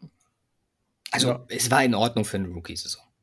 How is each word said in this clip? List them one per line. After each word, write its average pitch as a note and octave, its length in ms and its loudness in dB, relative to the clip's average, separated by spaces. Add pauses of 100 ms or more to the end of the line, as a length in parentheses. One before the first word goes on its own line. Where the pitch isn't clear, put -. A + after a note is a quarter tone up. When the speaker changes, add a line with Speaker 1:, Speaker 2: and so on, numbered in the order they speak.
(1120)
Speaker 1:
Also, B2+ 180 2
Speaker 2:
Ja. - 200 -4
Speaker 1:
es A#2+ 220 -2
war C#3 120 6
in A#2+ 120 4
Ordnung A2 300 2
für - 120 -4
eine F#2+ 120 -2
Rookie-Saison. E2+ 540 -10 (200)